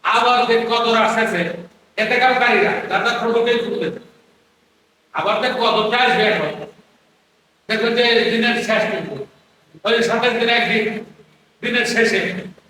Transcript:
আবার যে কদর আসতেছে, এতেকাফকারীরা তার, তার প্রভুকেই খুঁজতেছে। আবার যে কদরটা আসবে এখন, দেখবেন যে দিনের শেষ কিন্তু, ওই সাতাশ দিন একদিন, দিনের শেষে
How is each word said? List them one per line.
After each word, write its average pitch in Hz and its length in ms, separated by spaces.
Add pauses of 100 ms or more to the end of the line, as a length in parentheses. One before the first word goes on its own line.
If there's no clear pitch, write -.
আবার 240 420
যে 233 100 (140)
কদর 226 280
আসতেছে, 214 440 (560)
এতেকাফকারীরা 240 760 (160)
তার, 190 160
তার - 140
প্রভুকেই 233 380
খুঁজতেছে। - 420 (1120)
আবার 202 280
যে 254 80 (100)
কদরটা 226 380
আসবে 247 260
এখন, 208 280 (1160)
দেখবেন 226 260
যে 240 80 (280)
দিনের 226 240
শেষ 214 360
কিন্তু, - 240 (680)
ওই 233 200
সাতাশ 226 300
দিন 233 160
একদিন, 226 360 (760)
দিনের 240 240
শেষে 220 340 (500)